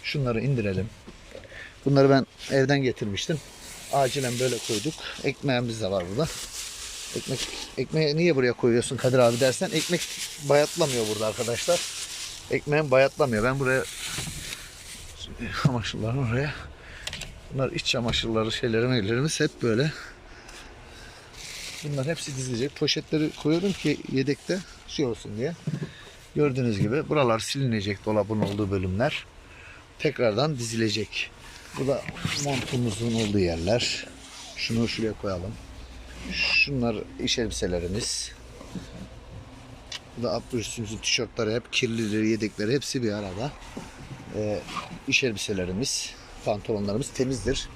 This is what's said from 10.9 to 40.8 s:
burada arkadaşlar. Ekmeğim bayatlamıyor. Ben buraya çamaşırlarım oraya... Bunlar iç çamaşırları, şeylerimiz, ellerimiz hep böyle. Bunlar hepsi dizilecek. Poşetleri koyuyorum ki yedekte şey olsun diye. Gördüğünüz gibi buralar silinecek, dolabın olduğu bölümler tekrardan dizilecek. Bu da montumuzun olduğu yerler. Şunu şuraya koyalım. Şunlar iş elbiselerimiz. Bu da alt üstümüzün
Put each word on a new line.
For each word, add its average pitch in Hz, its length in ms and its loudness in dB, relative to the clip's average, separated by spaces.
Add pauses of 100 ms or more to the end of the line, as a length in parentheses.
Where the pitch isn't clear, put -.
burada 107 200 0
arkadaşlar. 117 540 2 (680)
Ekmeğim 147 400 2
bayatlamıyor. 131 520 6
Ben 131 160 2
buraya 131 240 2 (1800)
çamaşırlarım 120 680 0
oraya... 135 220 0 (1000)
Bunlar 135 180 0
iç 165 140 -4
çamaşırları, 113 640 2
şeylerimiz, 120 480 2
ellerimiz 117 400 2
hep - 220 0
böyle. 123 300 4 (1900)
Bunlar 143 220 -2
hepsi 156 320 -4
dizilecek. 127 380 -2
Poşetleri 151 540 2 (140)
koyuyorum 175 300 4
ki 151 240 2 (140)
yedekte 135 480 0 (280)
şey - 180 0
olsun 107 320 -4
diye. 143 160 -2 (840)
Gördüğünüz 127 440 4
gibi 131 300 2
buralar 127 300 6
silinecek, 110 680 0
dolabın 107 360 2
olduğu 101 300 0
bölümler 98 540 0 (720)
tekrardan 131 580 2
dizilecek. 113 720 0 (480)
Bu 135 80 0
da 131 140 0 (420)
montumuzun 120 720 0
olduğu 107 260 4
yerler. 87 680 2 (480)
Şunu 117 320 0
şuraya 110 260 -2
koyalım. 95 400 -4 (800)
Şunlar 127 640 2 (240)
iş 123 200 0
elbiselerimiz. 95 920 -2 (1900)
Bu 117 60 -4
da 120 80 2
alt 113 220 -2
üstümüzün 110 440 -4